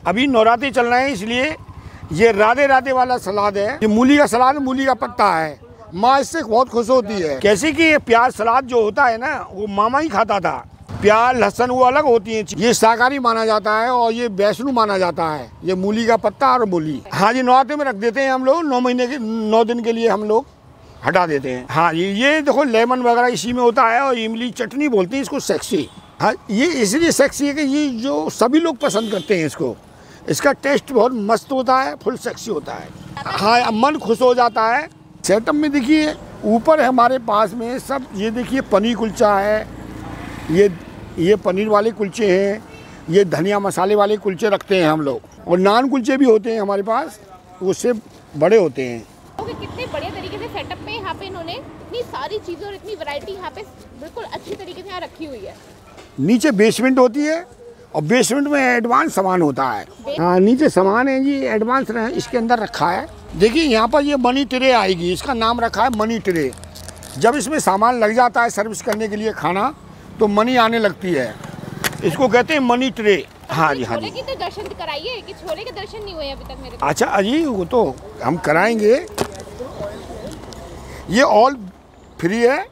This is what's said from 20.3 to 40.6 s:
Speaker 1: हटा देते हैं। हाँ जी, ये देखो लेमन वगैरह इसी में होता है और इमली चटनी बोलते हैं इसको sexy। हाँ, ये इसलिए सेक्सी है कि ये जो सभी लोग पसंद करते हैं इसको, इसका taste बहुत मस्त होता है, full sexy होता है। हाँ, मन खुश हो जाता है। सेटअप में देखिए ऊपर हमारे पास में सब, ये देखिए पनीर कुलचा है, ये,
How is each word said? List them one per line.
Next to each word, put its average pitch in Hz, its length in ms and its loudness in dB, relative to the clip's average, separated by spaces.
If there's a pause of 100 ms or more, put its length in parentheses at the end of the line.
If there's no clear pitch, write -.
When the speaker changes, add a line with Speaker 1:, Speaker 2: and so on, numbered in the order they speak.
Speaker 1:
हटा 175 220 2
देते 139 240 -2
हैं। 127 200 -8
हाँ 160 220 2
जी, 165 120 0
ये 254 360 2
देखो 277 240 2
लेमन 247 380 2
वगैरह 240 260 4
इसी 247 240 -4
में 247 100 0
होता 240 200 4
है 233 180 2
और 269 180 0
इमली 226 320 -4
चटनी 254 380 -4
बोलते 202 280 0
हैं 277 60 -2
इसको - 180 -4
sexy। 160 480 -2 (320)
हाँ, 202 140 2 (160)
ये 233 160 2
इसलिए 285 460 0
सेक्सी 285 360 0
है 277 60 -2
कि 302 80 -2
ये 285 260 0
जो 269 420 -4
सभी 247 300 2
लोग 330 160 -2
पसंद 220 360 -2
करते 185 260 -2
हैं 160 80 0
इसको, 123 300 -4 (520)
इसका 269 240 0
taste 277 400 -2
बहुत 247 220 4
मस्त 214 380 -2
होता 262 240 0
है, 277 200 -2
full 240 200 -6
sexy - 340 -10
होता 139 240 -6
है। 80 140 -14 (300)
हाँ, 233 540 2
मन 269 240 2
खुश 226 260 -2
हो 247 120 6
जाता 233 420 2
है। 311 220 -8 (260)
सेटअप 226 300 2
में 294 160 0
देखिए 302 440 2 (300)
ऊपर 233 360 2
हमारे 254 380 4
पास 220 360 0
में 240 240 -6
सब, 269 360 -8
ये 214 160 -2
देखिए 247 300 -4
पनीर 214 360 0
कुलचा 208 400 2
है, 208 320 0 (840)
ये, 180 260 4 (420)